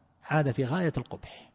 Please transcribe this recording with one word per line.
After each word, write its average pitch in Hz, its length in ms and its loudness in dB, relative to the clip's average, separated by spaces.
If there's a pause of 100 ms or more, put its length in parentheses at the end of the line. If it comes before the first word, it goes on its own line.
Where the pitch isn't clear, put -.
(300)
عادة 143 220 4
في 131 120 0
غاية 160 320 0
القبح. - 580 -10